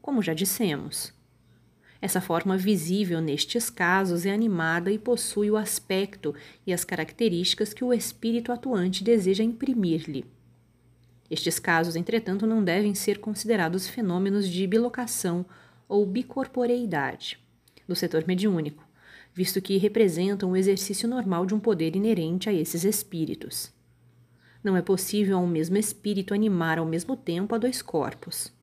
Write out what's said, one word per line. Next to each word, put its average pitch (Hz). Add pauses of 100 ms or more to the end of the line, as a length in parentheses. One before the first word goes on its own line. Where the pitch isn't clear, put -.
como 269
já 165
dissemos. 160 (880)
Essa 190
forma 185
visível, 185
nestes 160
casos, 180
é 196
animada 175
e 214
possui 214
o 214
aspecto 196 (320)
e 190
as 175
características 180
que -
o 247
espírito 233
atuante 196
deseja 196
imprimir-lhe. 185 (1040)
Estes 165
casos, 170
entretanto, 202
não 220
devem 196
ser 202
considerados 202
fenômenos 196
de 185
bilocação 220 (420)
ou 202
bicorporeidade 240 (480)
do 180
setor 160
mediúnico, 180 (460)
visto 180
que 190
representam 196
o 185
exercício 196
normal 190
de 190
um 214
poder 165
inerente 185
a 208
esses 170
espíritos. - (920)
Não 190
é 175
possível 190
a 180
um 180
mesmo 170
espírito 208
animar 180
ao 165
mesmo 170
tempo 190
a -
dois 247
corpos. -